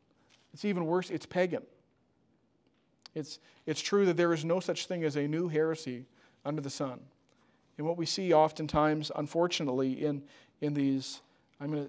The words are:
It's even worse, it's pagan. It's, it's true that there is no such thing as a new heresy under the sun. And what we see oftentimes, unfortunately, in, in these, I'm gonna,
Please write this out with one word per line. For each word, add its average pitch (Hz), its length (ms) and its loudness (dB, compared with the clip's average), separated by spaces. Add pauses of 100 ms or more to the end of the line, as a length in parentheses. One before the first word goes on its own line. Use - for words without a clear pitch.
(540)
It's - 120 -8
even 180 200 0
worse, 175 240 0
it's 160 160 -6
pagan. 180 380 0 (1500)
It's, - 240 -10 (260)
it's 156 140 -2
true 202 280 4
that 170 100 4
there 170 160 4
is 151 100 -2
no 170 160 0
such 180 280 -4
thing 170 180 -2
as 143 100 -2
a 143 100 0
new 160 220 0
heresy 156 580 -2 (380)
under 151 180 -4
the 139 80 -6
sun. 131 300 -6 (800)
And 151 100 -4
what 170 80 0
we 170 100 -2
see 185 280 2
oftentimes, 151 840 4
unfortunately, 147 880 0
in, 143 200 -2 (360)
in 147 140 -2
these, 135 480 -2 (400)
I'm 147 100 -6
gonna, 147 180 -4